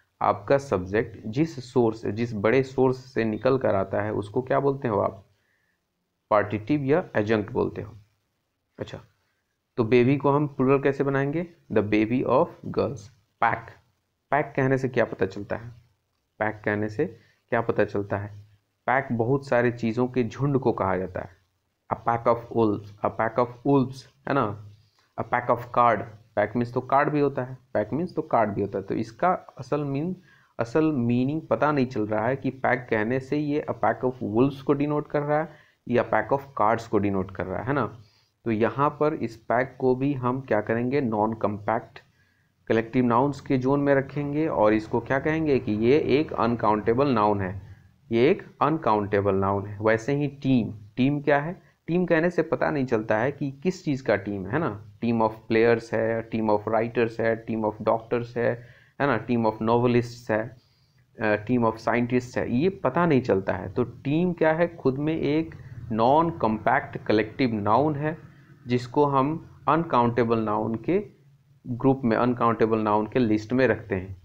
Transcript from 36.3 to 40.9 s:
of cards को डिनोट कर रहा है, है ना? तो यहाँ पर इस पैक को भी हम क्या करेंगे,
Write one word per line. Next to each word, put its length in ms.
of 40
cards 260
को 100
डिनोट 340
कर 140
रहा 140
है, 80
है 60
ना? 240
तो 80
यहाँ 380
पर 240
इस 240
पैक 420
को 160
भी 180
हम 280
क्या 200
करेंगे, 400